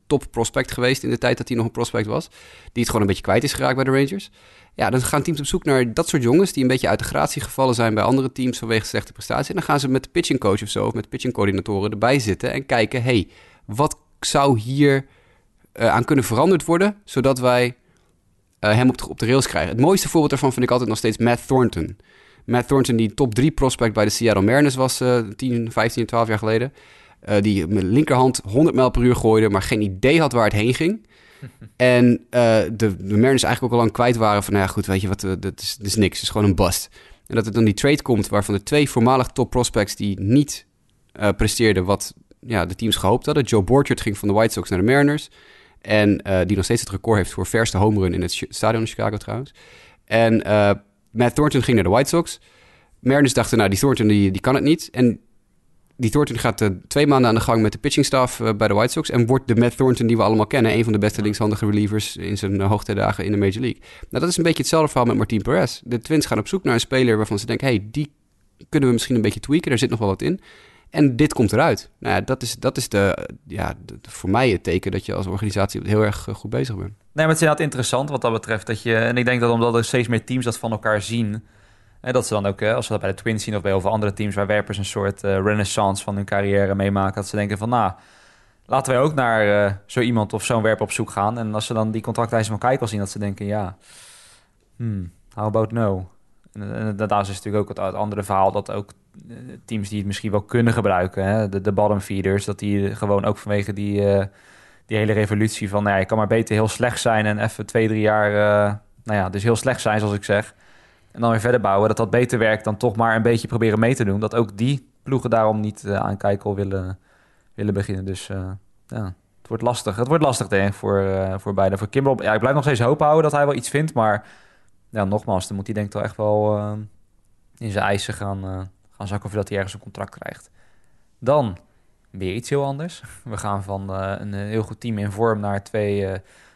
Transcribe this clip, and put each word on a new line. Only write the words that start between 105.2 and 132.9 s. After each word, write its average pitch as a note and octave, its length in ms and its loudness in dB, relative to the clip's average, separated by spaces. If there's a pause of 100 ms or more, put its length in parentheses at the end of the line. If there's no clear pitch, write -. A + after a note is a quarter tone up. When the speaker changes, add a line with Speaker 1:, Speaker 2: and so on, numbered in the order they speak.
Speaker 2:
van, G#2 140 -2
nou G2+ 120 2
ja, G2 40 2
je F#2+ 80 0
kan A2+ 100 -2
maar G#2+ 100 2
beter A2+ 280 0
heel A2 120 2
slecht A#2 340 -2
zijn A2 240 2
en G#2+ 140 -2
even G#2+ 260 -6
twee, A2+ 220 0
drie A2 140 -2
jaar, G#2+ 300 2
eh, G#2 420 2 (300)
nou G#2 160 -2
ja, F#2 100 0
dus F#2+ 140 -6
heel A#2 120 2
slecht B2+ 260 -2
zijn, G#2+ 180 0
zoals G#2 160 0
ik G2+ 80 -6
zeg, G#2 320 -2 (560)
en A#2 100 -12
dan A#2 100 2
weer A2+ 80 2
verder A#2+ 220 2
bouwen, G2+ 260 4
dat G#2+ 100 0
dat A2 120 0
beter B2 300 2
werkt A2 240 2
dan G#2 140 -4
toch A2+ 180 -2
maar A2+ 200 0
een A2+ 60 0
beetje A2+ 260 2
proberen A2 320 0
mee A#2+ 160 2
te A#2+ 100 -2
doen. G2 140 0
Dat A2 160 -2
ook G2+ 220 0
die C3 340 -4 (120)
ploegen B2+ 260 -4
daarom A2 300 2
niet, G#2+ 260 -6
eh, G2+ 100 -2
aan G2 220 -2
Keuchel G2+ 380 -2
willen, F#2+ 440 -6 (540)
willen G#2 200 -2
beginnen. G2 320 -4
Dus, F#2+ 240 -10
eh, F#2+ 220 -8 (360)
ja, A2+ 160 -8 (340)
het - 100 -20
wordt A2+ 160 -6
lastig. A#2 320 -2
Het A#2+ 120 -2
wordt D#3 160 2
lastig, B2 240 0
denk G2 200 2
ik, G2+ 60 -2
voor, G2+ 260 -2
eh, F#2+ 380 -2
voor G2+ 160 -6
beide. F#2+ 240 2
Voor G2+ 120 -6
Kimbrel, C3+ 340 0
ja, G#2+ 100 2
ik A2 60 2
blijf B2+ 160 2
nog C#3+ 80 0
steeds C3 160 2
hoop A#2+ 200 2
houden D#3 240 4
dat D3+ 80 0
hij D3 140 2
wel C#3+ 100 0
iets B2+ 140 -8
vindt, D3+ 240 -2
maar G#2+ 320 0 (640)
ja, G#2+ 160 -4
nogmaals, G2 420 -2
dan G#2 80 -8
moet G2 100 -8
hij G#2 100 -6
denk G#2 120 -4
ik G2 60 -14
toch G#2 80 -6
echt - 160 -8
wel, G#2+ 400 0
eh, G#2 140 -6 (880)
in A2 140 -8
zijn G2+ 140 -2
eisen G2+ 280 -2
gaan, G2 300 -8
eh, F#2+ 180 -8 (360)
gaan G2+ 100 -10
zakken G2+ 220 -8
voordat G2+ 200 -4
hij G2+ 80 -6
ergens G2 180 -6
een G2+ 80 -20
contract - 360 -14
krijgt. - 300 -16 (720)
Dan A#2+ 380 0 (520)
weer F#2 240 -6
iets A#2 160 -10
heel C#3+ 160 -2
anders. C#3+ 380 -8 (200)